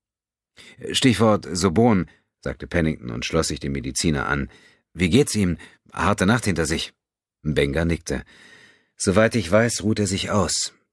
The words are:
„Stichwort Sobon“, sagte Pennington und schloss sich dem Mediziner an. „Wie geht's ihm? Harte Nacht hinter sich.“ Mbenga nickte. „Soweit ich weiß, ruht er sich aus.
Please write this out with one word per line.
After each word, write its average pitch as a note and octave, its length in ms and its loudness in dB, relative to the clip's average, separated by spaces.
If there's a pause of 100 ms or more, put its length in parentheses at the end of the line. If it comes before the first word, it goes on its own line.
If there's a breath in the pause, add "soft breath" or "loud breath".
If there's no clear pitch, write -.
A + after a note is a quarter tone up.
(920 loud breath)
„Stichwort G#2+ 600 2
Sobon“, F#2 540 2 (340 soft breath)
sagte - 260 -8
Pennington D#2 440 -2
und A#1 140 -8
schloss D#2+ 240 0
sich D2+ 120 -6
dem C#2+ 120 -6
Mediziner C2+ 540 -2
an. C#2 240 -4 (420 soft breath)
„Wie E2+ 180 0
geht's C#3 240 2
ihm? F#2 240 0 (340 loud breath)
Harte F#2 340 0
Nacht A#2 180 2
hinter E2 220 0
sich.“ D#2 260 -4 (500)
Mbenga C#2+ 420 0
nickte. D2+ 400 -4 (720 loud breath)
„Soweit A2 380 2
ich F#2+ 160 -2
weiß, A2+ 320 2
ruht G#2+ 160 0
er G#2 80 0
sich F#2 240 -4
aus. F#2 420 -2 (200)